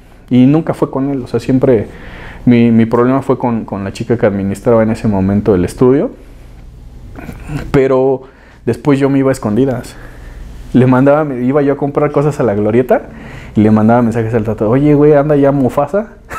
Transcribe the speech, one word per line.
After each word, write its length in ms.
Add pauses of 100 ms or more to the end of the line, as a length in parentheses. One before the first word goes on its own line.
(300)
Y 180
nunca 260
fue 180
con 180
él, 140
o 40
sea, 120
siempre 480 (580)
mi, 260
mi 140
problema 360
fue 160
con, 260
con 220
la 80
chica 240
que 80
administraba 580
en 80
ese 160
momento 480
el 80
estudio, 480 (1600)
pero 520 (420)
después 340
yo 100
me 100
iba 100
a 20
escondidas. 640 (760)
Le 140
mandaba, 360
me 180
iba 200
yo 100
a 60
comprar 340
cosas 300
a 20
la 100
Glorieta 500 (520)
y 60
le 100
mandaba 300
mensajes 320
al 100
Tato, 260
"Oye, 240
güey, 200
anda 240
ya 160
Mufasa". 600 (260)